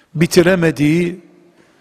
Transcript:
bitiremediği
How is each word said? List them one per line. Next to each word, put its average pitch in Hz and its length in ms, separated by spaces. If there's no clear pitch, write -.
bitiremediği 170 1040